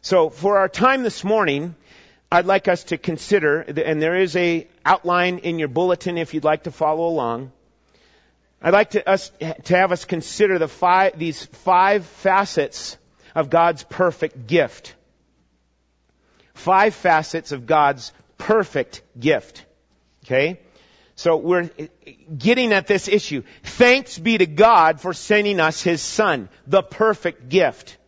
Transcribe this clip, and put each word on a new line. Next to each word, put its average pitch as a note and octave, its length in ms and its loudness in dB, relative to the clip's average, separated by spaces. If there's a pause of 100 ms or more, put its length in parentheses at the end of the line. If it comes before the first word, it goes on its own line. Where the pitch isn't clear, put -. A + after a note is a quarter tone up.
So E3+ 240 2
for G3 300 0
our F#3 100 0
time C4 320 2
this A3+ 220 -6
morning, F3 500 -2 (580)
I'd F3 140 2
like F#3+ 220 0
us F3 160 -2
to E3 160 -6
consider, D#3+ 640 0
and D#3 380 -4
there D#3+ 160 -2
is F#3 200 -2
a E3+ 320 -2 (180)
outline F3+ 540 0
in E3+ 180 -4
your D3+ 100 -4
bulletin F3 520 -2
if D#3 160 -8
you'd D3 80 -6
like D#3 220 0
to D#3+ 60 -10
follow D#3+ 360 -2
along. C3 440 -6 (1080)
I'd E3+ 120 2
like G3+ 180 2
to, G#3 180 -2
us, G3 220 -2 (320)
to F3+ 120 0
have F3+ 160 2
us F3 140 -4
consider F#3 540 -2
the D#3+ 80 -2
five, F#3 500 0
these D#3+ 280 -8
five F#3 600 0
facets - 920 -4 (340)
of D3+ 160 -2
God's E3 340 2
perfect D#3+ 600 -4
gift. - 480 -2 (1600)
Five F#3+ 400 2
facets D#3+ 580 -2
of B2+ 140 -10
God's C#3 480 0 (240)
perfect - 640 -2 (180)
gift. - 460 -2 (580)
Okay? C#3+ 360 -2 (560)
So E3 220 0
we're E3+ 340 -2 (680)
getting A3+ 360 0
at G3 120 0
this G3 220 -2
issue. F3+ 340 -2 (220)
Thanks B3 560 2
be A3 180 0
to F#3 80 4
God D#3+ 560 4
for F3+ 140 -6
sending G#3 440 0
us D#3 220 0
His E3+ 220 -2
Son, D3+ 460 -2 (180)
the F3+ 160 2
perfect F3+ 680 -4
gift. D#3+ 480 0 (100)